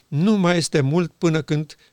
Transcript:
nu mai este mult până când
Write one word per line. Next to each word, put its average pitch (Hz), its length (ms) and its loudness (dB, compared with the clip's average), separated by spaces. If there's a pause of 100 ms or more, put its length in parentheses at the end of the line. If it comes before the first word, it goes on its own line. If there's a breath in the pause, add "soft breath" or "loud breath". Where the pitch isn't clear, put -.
nu 190 280 0
mai 175 200 2
este 160 240 0
mult 156 380 0
până 160 240 0
când 151 340 -6 (160 soft breath)